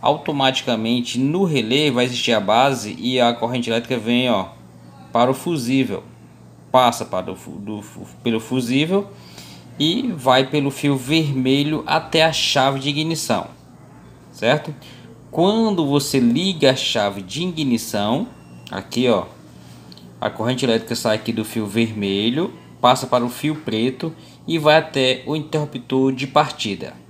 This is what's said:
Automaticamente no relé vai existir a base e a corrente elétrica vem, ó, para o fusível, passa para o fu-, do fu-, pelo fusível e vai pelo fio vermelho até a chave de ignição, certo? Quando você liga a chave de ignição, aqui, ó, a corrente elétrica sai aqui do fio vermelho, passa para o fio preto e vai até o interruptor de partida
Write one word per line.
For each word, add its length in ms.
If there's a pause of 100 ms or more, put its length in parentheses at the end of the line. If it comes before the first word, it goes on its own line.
Automaticamente 1160
no 260
relé 460
vai 160
existir 260
a 80
base 580
e 220
a 140
corrente 340
elétrica 300
vem, 320
ó, 160 (640)
para 180
o 40
fusível, 680 (720)
passa 320
para 260
o 60
fu-, 220
do 240
fu-, 240 (180)
pelo 160
fusível 680 (680)
e 320
vai 360
pelo 240
fio 260
vermelho 920
até 380
a 80
chave 480
de 80
ignição, 600 (840)
certo? 420 (560)
Quando 540
você 340
liga 520
a 60
chave 440
de 220
ignição, 840 (440)
aqui, 360
ó, 200 (920)
a 120
corrente 340
elétrica 320
sai 200
aqui 140
do 140
fio 220
vermelho, 880 (260)
passa 260
para 160
o 60
fio 260
preto 600 (340)
e 80
vai 220
até 480
o 100
interruptor 760
de 160
partida 680 (160)